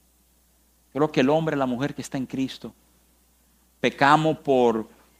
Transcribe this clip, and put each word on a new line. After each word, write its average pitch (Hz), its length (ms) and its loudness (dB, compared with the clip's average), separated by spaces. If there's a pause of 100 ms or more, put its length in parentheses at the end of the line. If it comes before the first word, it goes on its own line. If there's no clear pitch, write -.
(920)
Creo 151 180 -2
que 151 100 0
el 131 100 4
hombre, 156 260 0
la 135 100 -2
mujer 127 280 -6
que - 80 -12
está - 160 -10
en 127 80 -6
Cristo, 131 460 -8 (1080)
pecamos 151 580 2
por 120 500 0 (320)